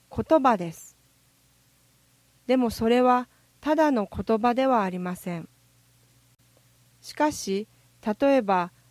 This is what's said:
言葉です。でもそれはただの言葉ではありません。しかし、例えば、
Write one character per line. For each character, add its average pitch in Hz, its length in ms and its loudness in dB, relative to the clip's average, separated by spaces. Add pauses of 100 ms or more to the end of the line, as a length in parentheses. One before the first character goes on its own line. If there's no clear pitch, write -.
(100)
言 294 320 2
葉 254 140 4
で 170 160 -8
す。 - 240 -20 (1500)
で 254 80 2
も 247 140 2
そ 226 180 -2
れ 247 120 4
は 247 280 2 (320)
た 302 140 -2
だ 302 160 4
の 220 200 0
言 214 280 -2
葉 240 160 0
で 262 120 0
は 247 160 2
あ 190 80 -4
り 180 80 -6
ま 180 180 -8
せ 175 220 -8
ん。 - 100 -14 (1500)
し - 120 -20
か 302 200 0
し、 202 360 -6 (520)
例 277 160 4
え 254 60 2
ば、 185 300 -2 (180)